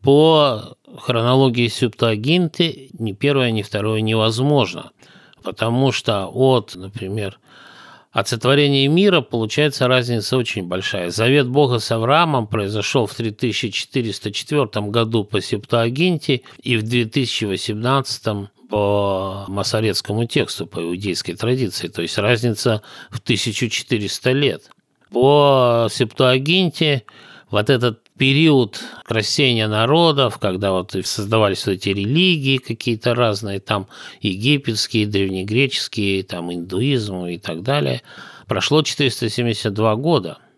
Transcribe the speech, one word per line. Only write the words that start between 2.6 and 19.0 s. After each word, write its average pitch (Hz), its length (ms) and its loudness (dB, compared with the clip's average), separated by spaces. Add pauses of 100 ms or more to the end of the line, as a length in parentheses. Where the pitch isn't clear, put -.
ни 113 140 -4
первое, 135 380 0
ни 110 120 -2
второе 107 400 -2
невозможно, 110 880 0 (520)
потому 117 500 0
что 101 340 -2
от, 127 500 2
например, 98 640 -8 (720)
от 110 160 -2
сотворения 139 600 2
мира 180 320 4
получается 127 680 -2
разница 123 480 0
очень 113 260 -2
большая. 90 480 -4
Завет 123 380 2
Бога 127 320 2
с - 100 -6
Авраамом 127 560 2
произошел 107 600 0
в - 80 -8
три 117 160 -4
тысячи 107 400 -4
четыреста 110 600 -4
четвертом 107 600 -4
году 113 340 0
по 101 160 -2
Септуагинте 123 1000 -2 (200)
и 120 140 0
в 107 60 0
две 117 220 0
тысячи 113 400 -2
восемнадцатом 107 1040 -4 (220)
по 101 800 0